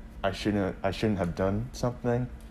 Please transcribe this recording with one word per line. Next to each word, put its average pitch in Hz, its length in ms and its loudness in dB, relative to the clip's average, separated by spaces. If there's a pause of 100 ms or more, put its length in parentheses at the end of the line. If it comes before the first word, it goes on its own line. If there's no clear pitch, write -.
(220)
I 95 100 2
shouldn't, 101 500 0
I 98 80 2
shouldn't 104 280 2
have 87 160 0
done 101 380 2
something 123 560 0 (220)